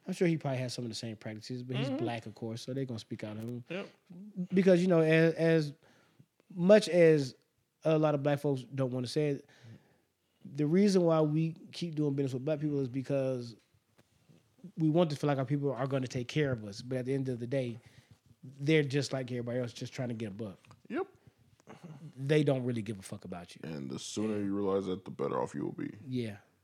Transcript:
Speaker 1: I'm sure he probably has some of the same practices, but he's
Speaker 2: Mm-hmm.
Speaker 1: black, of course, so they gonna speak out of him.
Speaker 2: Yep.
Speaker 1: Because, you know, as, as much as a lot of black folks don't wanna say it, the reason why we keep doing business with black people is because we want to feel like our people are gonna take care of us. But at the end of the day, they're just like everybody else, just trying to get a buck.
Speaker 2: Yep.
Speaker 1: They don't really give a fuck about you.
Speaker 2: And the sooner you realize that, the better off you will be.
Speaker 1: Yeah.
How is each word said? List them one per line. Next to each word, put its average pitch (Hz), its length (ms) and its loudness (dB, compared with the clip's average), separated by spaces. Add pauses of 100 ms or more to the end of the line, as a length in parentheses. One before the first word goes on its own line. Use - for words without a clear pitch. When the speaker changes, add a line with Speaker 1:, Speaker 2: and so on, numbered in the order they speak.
Speaker 1:
I'm 190 60 -6
sure 185 140 2
he 165 100 4
probably 131 220 -4
has 123 120 -4
some 123 120 -6
of 117 40 -6
the 107 60 -8
same 113 220 -8
practices, 113 480 -10
but 127 120 -6
he's 123 120 -2
Speaker 2:
Mm-hmm. 269 80 -2
Speaker 1:
black, 117 300 -4
of 107 100 -14
course, 113 260 -8
so 127 100 -10
they 135 140 -4
gonna 117 140 -8
speak - 240 -10
out 107 120 -10
of 110 60 -8
him. 120 260 -8
Speaker 2:
Yep. 190 200 -8 (640)
Speaker 1:
Because, 185 260 8
you 185 60 4
know, 170 140 6
as, 160 340 6
as 160 380 4 (800)
much 196 340 8
as 156 460 6 (500)
a 156 140 4
lot 156 160 4
of 143 80 -2
black 143 160 2
folks 139 240 0 (120)
don't 131 180 -2
wanna 127 160 -4
say 151 220 0
it, 135 140 -6 (1080)
the 147 120 0
reason 190 360 4
why 165 180 6
we 160 360 2 (160)
keep 170 240 -8
doing 147 180 0
business 139 200 -2
with 127 100 -6
black 151 160 -2
people 147 200 -2
is 135 80 -2
because 131 680 -4 (1200)
we 156 120 2
want 165 200 4
to 143 60 -4
feel 151 120 -2
like 139 100 2
our 135 60 -2
people 143 280 -2
are 123 160 -2
gonna 131 180 -2
take 123 220 -6
care 143 240 0
of 110 120 -4
us. 104 180 -12
But 127 160 -6
at 123 80 -6
the 135 80 -2
end 135 140 -2
of 120 120 -4
the 120 80 -6
day, 123 320 -4 (800)
they're 147 240 4
just 135 280 -2
like 131 200 -6
everybody 120 260 -4
else, 120 140 -4
just - 200 -10
trying 127 160 -6
to 120 60 -6
get 110 140 -8
a 98 40 -10
buck. 101 260 -10 (300)
Speaker 2:
Yep. 339 180 -4 (1120)
Speaker 1:
They 143 280 2
don't 135 200 2
really 117 180 -4
give 101 180 -8
a - 20 -18
fuck - 220 -14
about 90 320 -14
you. - 80 -20
Speaker 2:
And 71 260 -8
the 64 80 -8
sooner 107 400 -4
you 98 160 -2
realize 98 320 0
that, 92 180 -6
the - 60 -12
better 64 320 -2
off - 100 -6
you 73 120 -6
will - 80 -6
be. - 180 -8 (180)
Speaker 1:
Yeah. 117 280 -6 (280)